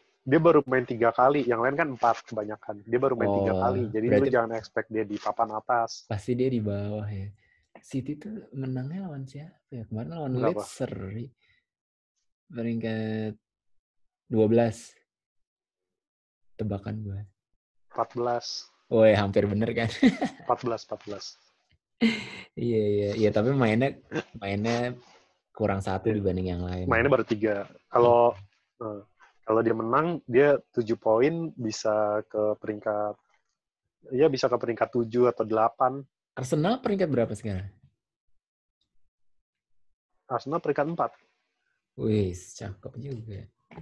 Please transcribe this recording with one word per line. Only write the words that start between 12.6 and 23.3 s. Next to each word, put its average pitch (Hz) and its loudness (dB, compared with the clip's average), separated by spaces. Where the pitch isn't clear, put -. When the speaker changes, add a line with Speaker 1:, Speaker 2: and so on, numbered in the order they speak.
Speaker 2:
dua 110 4
belas. 113 2
Tebakan 107 -6
gue. 101 -8
Speaker 1:
Empat - -4
belas. 120 -4
Speaker 2:
Woi, 110 8
hampir 101 2
bener 104 0
kan? 117 -2
<laughs> - -6
Speaker 1:
Empat - 0
belas, 117 -4
empat - -12
belas. 98 -12
Speaker 2:
Iya, 113 0
iya, 104 2
iya. 107 4